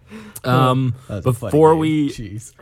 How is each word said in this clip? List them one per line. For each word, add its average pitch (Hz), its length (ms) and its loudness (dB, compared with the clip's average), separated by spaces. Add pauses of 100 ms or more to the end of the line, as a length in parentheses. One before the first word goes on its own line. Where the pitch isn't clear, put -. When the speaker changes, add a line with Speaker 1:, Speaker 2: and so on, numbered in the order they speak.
(460)
Speaker 1:
Um, 127 480 2 (140)
Speaker 2:
That 101 160 -10
was - 20 -18
a 127 140 2
funny 107 120 -8
Speaker 1:
before 156 200 6
Speaker 2:
name. 160 80 2
Speaker 1:
we 156 300 0
Speaker 2:
Jeez. 110 420 -12 (100)